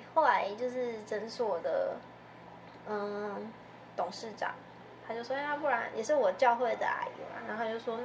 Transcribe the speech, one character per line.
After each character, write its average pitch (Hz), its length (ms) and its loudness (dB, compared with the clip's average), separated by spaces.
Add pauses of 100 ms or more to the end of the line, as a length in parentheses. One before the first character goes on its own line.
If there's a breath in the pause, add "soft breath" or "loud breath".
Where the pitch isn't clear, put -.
(140)
后 320 100 8
来 208 300 4
就 240 160 -2
是 240 340 -4
诊 214 240 -4
所 220 340 0
的， 180 340 0 (920)
嗯， 208 640 -4 (460)
董 180 140 0
事 220 220 -10
长， - 200 -4 (520)
他 226 100 -6
就 233 80 -6
说 247 120 -2
，“要 294 220 0
不 302 100 0
然”， 240 300 2
也 226 60 -2
是 302 100 2
我 240 200 8
教 185 220 6
会 226 200 2
的 - 100 0
阿 - 200 0
姨 - 160 -8 (120)
嘛， - 140 -10
然 214 100 -4
后 233 60 -2
他 220 60 -2
就 226 100 -4
说 226 260 -4